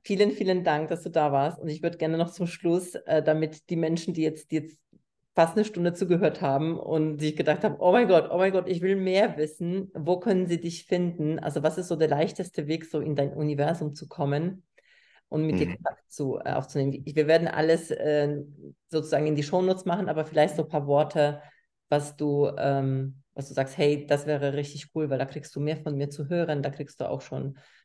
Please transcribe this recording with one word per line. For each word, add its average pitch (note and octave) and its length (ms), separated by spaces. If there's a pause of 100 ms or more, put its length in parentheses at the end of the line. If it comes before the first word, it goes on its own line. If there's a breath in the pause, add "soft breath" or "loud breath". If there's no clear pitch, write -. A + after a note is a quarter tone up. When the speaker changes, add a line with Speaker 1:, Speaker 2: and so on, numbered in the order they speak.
Speaker 1:
vielen, G3+ 300
vielen F#3 320
Dank, D#3 240
dass E3 160
du E3 60
da D3+ 200
warst. C#3+ 300
Und E3 80
ich D3+ 140
würd E3 180
gerne D#3+ 180
noch E3+ 120
zum F3 180
Schluss, F3+ 480
äh, D#3 260
damit D#3 480
die E3+ 60
Menschen, E3 380
die D#3+ 80
jetzt, D#3 280
die D#3 60
jetzt - 220 (560)
fast E3+ 220
eine G#3+ 80
Stunde F3 280
zugehört F3 480
haben D#3 380
und D#3 420
sich D#3 160
gedacht E3 260
haben, A3 160
"Oh F3+ 140
mein A#3 160
Gott, E3+ 220
oh F3 80
mein F#3+ 140
Gott, F#3 160
ich F3 120
will F#3+ 160
mehr F#3+ 400
wissen", E3+ 580
wo E3 240
können F#3 280
sie E3+ 140
dich E3+ 260
finden? E3+ 520
Also D3 240
was D#3 160
ist F3+ 100
so E3 80
der D#3 120
leichteste E3 580
Weg, D#3+ 200
so D3+ 140
in D3+ 140
dein C#3+ 200
Universum D3+ 600
zu - 140
kommen D#3+ 560 (640 soft breath)
und D#3 160
mit D#3 140
dir F3 80
Speaker 2:
Mhm. - 100
Speaker 1:
Kontakt - 340
zu, - 280
äh, - 140
aufzunehmen? C#3 520
Ich, D3 100
wir D3+ 120
werden E3 220
alles, D#3+ 420
äh, D3 480 (500)
sozusagen D3+ 380
in D3+ 80
die D3 80
Shownotes F#3 420
machen, F3 240
aber D#3 160
vielleicht D#3 320
so D#3+ 60
ein - 80
paar C#3+ 160
Worte, D3 560 (480 loud breath)
was D3 260
du, C#3+ 400
ähm, C3+ 640 (140)
was C#3 140
du - 40
sagst, C3+ 240
"Hey, D3 300
das C#3+ 200
wäre C#3+ 280
richtig C#3+ 400
cool", D#3 160
weil C3 80
da C3+ 80
kriegst - 280
du D3 60
mehr D3+ 160
von D3+ 220
mir C#3+ 100
zu C#3+ 220
hören, E3 320
da C#3 80
kriegst C#3+ 280
du - 120
auch C#3 100
schon C3+ 380 (260 soft breath)